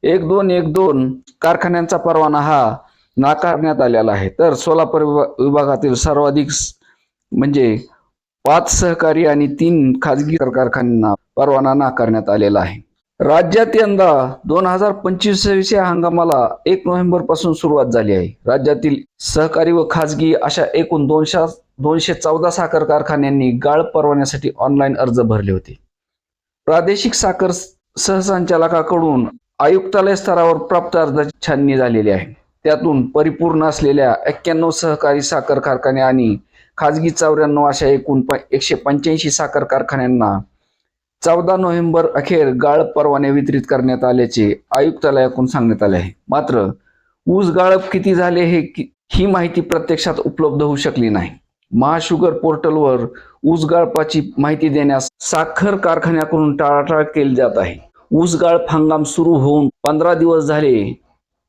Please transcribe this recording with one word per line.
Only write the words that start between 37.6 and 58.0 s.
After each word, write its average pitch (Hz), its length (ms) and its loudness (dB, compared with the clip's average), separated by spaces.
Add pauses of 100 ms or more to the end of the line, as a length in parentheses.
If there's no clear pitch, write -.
अशा 143 220 0
एकूण 139 340 2
प-, 127 140 -2 (160)
एकशे 139 240 -2
पंच्याऐंशी 147 560 -2
साखर 147 340 -2
कारखान्यांना 123 760 -2 (840)
चौदा 170 320 2
नोव्हेंबर 170 580 0
अखेर 143 340 0 (140)
गाळप 151 240 2
परवाने 143 440 0
वितरित 143 380 0
करण्यात 127 360 0
आल्याचे 120 500 2 (160)
आयुक्तालयाकडून 135 760 0
सांगण्यात 117 360 0
आले 98 140 2
आहे. 87 140 -4 (180)
मात्र 123 420 -2 (580)
ऊस 185 220 2
गाळप 185 300 2 (120)
किती 190 220 0
झाले 175 260 0
हे 170 220 2
कि-, - 220 -8 (280)
ही 185 140 2
माहिती 175 340 0
प्रत्यक्षात 165 540 -4 (120)
उपलब्ध 147 360 -2
होऊ 147 140 -2
शकली 131 320 -2
नाही. 92 220 -2 (440)
महाशुगर 160 560 0
पोर्टलवर 151 720 0 (440)
ऊस 160 200 2
गाळपाची 160 720 0
माहिती 151 300 0
देण्यास 139 400 0 (120)
साखर 175 560 -2
कारखान्याकडून 160 800 0
टाळाटाळ 147 480 2
केली 143 300 0
जात 123 240 2
आहे. 87 340 -6 (220)